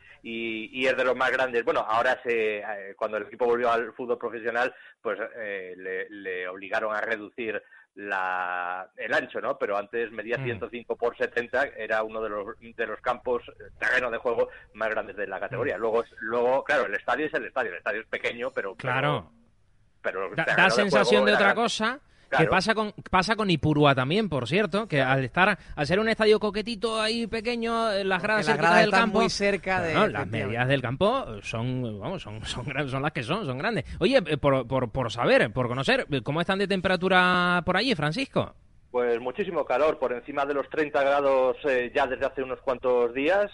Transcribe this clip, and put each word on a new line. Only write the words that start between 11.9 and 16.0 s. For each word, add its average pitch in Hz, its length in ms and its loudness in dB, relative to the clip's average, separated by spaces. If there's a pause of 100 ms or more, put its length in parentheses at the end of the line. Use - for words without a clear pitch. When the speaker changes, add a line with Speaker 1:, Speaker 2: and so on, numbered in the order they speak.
Speaker 1:
uno 110 200 -6
de 110 80 -4
los, 104 160 -6 (120)
de 117 280 -8
los 107 160 -8
campos, 120 460 -2
eh, - 160 -20 (140)
terreno 123 320 0
de 113 60 -4
juego 120 320 0 (240)
más 110 160 -4
grandes 104 260 -4
de 101 120 -6
la 95 120 -8
categoría. 98 380 -4
Speaker 2:
Mm. 98 40 -6
Speaker 1:
Luego, 113 240 0 (160)